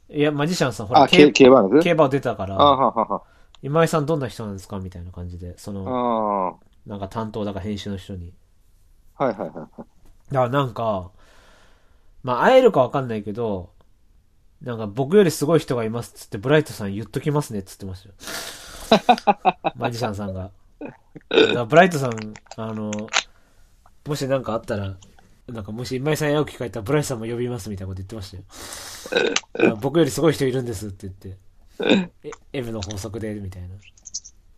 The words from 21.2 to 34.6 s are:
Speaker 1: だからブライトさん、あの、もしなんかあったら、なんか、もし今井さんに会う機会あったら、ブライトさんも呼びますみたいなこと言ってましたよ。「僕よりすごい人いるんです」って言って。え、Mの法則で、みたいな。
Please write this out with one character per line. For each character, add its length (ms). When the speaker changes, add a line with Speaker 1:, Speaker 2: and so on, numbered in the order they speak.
Speaker 1:
だ 160
か 60
ら 120
ブ 120
ラ 80
イ 60
ト 80
さ 100
ん、 40
あ 180
の、 160
も 100
し 100
な 120
ん 40
か 120
あ 40
っ 60
た 120
ら、 200
な 140
ん 40
か、 80
も 120
し 120
今 160
井 40
さ 100
ん 40
に 40
会 80
う 40
機 100
会 100
あ 20
っ 40
た 80
ら、 40
ブ 80
ラ 60
イ 40
ト 60
さ 60
ん 60
も 60
呼 100
び 120
ま 100
す 120
み 60
た 80
い 20
な 20
こ 60
と 40
言 60
っ 40
て 80
ま 60
し 140
た 80
よ。 160
「僕 180
よ 60
り 60
す 100
ご 100
い 20
人 120
い 80
る 100
ん 40
で 80
す」 140
っ 20
て 160
言 40
っ 40
て。 240
え、 60
M 200
の 100
法 160
則 220
で、 140
み 160
た 100
い 20
な。 60